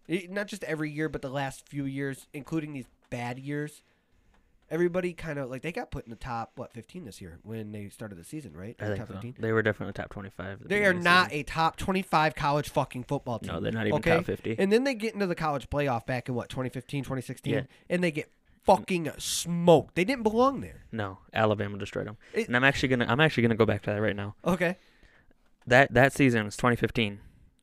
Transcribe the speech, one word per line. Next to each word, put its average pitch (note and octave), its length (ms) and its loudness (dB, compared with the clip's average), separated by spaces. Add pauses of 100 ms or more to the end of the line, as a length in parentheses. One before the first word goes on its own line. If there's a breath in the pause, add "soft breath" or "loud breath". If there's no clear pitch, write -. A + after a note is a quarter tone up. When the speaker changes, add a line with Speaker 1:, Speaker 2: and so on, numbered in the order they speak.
Speaker 1:
it, F3 240 -4
not G3+ 160 -6
just G3 160 -12
every D3+ 300 -4
year, D#3 160 -4
but D3 140 -8
the C#3 60 -8
last C3+ 400 -6
few C#3+ 180 -6
years, C3+ 460 -6
including D3+ 400 -6
these C3 140 -12 (240)
bad B2 280 -6
years, D3 440 -8 (880)
everybody F3 420 0
kinda, C#3+ 340 -6
like, B2+ 160 -8
they E3 100 -6
got B3 180 -8
put C#3+ 160 -10
in A2+ 40 -14
the A2 60 -12
top, A#2 400 -6
what, - 160 -12
fifteen D3+ 320 -14
this G2+ 160 -16
year E2 220 -14
when G#2+ 300 -10
they G#2 180 -10
started G#2 280 -14
the E2+ 60 -18
season, C#3+ 300 -12
right? G2 260 -12
Speaker 2:
I G#2+ 40 -6
Speaker 1:
Or - 40 -4
Speaker 2:
think G2 100 -2
Speaker 1:
top F#2 100 -8
Speaker 2:
so. G2 60 -14
Speaker 1:
fifteen? A#2 240 -12
Speaker 2:
They A2 140 -2
were A2 100 4
definitely G#2 300 -2
top - 180 -8
twenty-five G2 440 -12
at - 60 -14
the - 80 -18
Speaker 1:
They G3 80 -2
Speaker 2:
beginning G#3 100 2
Speaker 1:
are F#3+ 60 6
Speaker 2:
of F3 60 -2
the F3 60 -2
Speaker 1:
not F3 260 6
Speaker 2:
season. D3 100 -4
Speaker 1:
a - 40 -4
top D#3+ 320 0
twenty-five E3+ 580 2
college D3 360 0
fucking B2+ 340 -2
football B2+ 380 -4
Speaker 2:
No, - 120 -6
Speaker 1:
team, - 80 -4
Speaker 2:
they're G#2+ 100 -2
not A2 140 -2
even G#2+ 120 2
Speaker 1:
okay? E3 180 4
Speaker 2:
top F3 80 0
fifty. G#2+ 340 -4
Speaker 1:
And G3 140 2
then A#3+ 120 6
they C#4 100 0
get G#3+ 200 -4
into G3+ 120 -2
the F3 80 -2
college D3+ 340 -4
playoff C#3 380 -2
back B2+ 220 -4
in, B2+ 60 -4
what, A#2 140 -4
twenty C3 220 -6
fifteen, C3+ 340 -6
twenty C3 180 -6
sixteen? - 320 -6
Speaker 2:
Yeah. G#2+ 80 0 (280 soft breath)
Speaker 1:
And F3+ 120 0
they F3 80 2
get D3 200 -6 (340)
fucking F#3 540 2
smoked. E3+ 760 4
They F3 100 2
didn't A#3+ 180 0
belong A3+ 400 2
there. - 280 -14
Speaker 2:
No, G2+ 280 -4 (160)
Alabama G#2 420 2
destroyed G2+ 320 -6
'em. G#2+ 80 -12 (160 soft breath)
Speaker 1:
It - 140 -2
Speaker 2:
And B2 100 2
I'm B2+ 80 4
actually C#3 240 4
gonna, A#2+ 180 2
I'm A#2+ 140 2
actually D#3 220 4
gonna A#2 140 6
go A2 100 6
back G#2 160 2
to - 80 -2
that G#2 100 0
right G2+ 160 0
now. G2+ 180 -6 (120)
Speaker 1:
Okay. F3 320 0 (880 soft breath)
Speaker 2:
That, B2+ 260 6
that B2+ 220 6
season A#2+ 320 4
was G2+ 100 -10
twenty A#2+ 200 2
fifteen. G#2 440 0 (420)